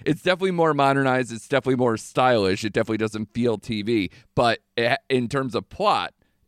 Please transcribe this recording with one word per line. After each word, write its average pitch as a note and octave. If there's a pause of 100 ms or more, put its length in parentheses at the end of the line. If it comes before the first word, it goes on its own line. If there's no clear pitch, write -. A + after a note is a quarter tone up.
it's -
definitely F#3
more E3
modernized. C3+
It's A2+
definitely C3
more A#2+
stylish. A2
It G#2
definitely A2
doesn't A2
feel A#2
T G#2+
V, G2+ (240)
but A#2 (160)
it, A#2+ (100)
in B2+
terms C3
of F#2+
plot, D#3 (360)